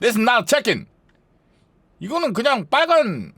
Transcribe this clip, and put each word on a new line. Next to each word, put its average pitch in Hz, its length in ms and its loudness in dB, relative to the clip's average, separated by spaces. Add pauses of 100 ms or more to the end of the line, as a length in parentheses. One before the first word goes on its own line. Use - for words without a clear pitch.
This 214 160 0
is 214 40 0
not 226 280 2
chicken. 269 380 0 (1120)
이거는 269 320 -4
그냥 233 360 0
빨간, 269 680 0